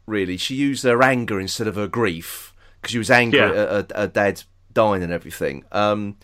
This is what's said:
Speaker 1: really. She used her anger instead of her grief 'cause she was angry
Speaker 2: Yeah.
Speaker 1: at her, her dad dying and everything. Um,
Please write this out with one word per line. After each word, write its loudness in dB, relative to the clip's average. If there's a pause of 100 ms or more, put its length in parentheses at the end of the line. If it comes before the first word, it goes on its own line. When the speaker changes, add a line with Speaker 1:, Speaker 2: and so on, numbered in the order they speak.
Speaker 1:
really. -2
She -6
used -2
her 4
anger 2
instead -6
of -4
her -4
grief -4 (300)
'cause -10
she -4
was -2
angry 6
Speaker 2:
Yeah. 6
Speaker 1:
at 0
her, -2
her 0
dad 0 (320)
dying 2
and -4
everything. -6
Um, -2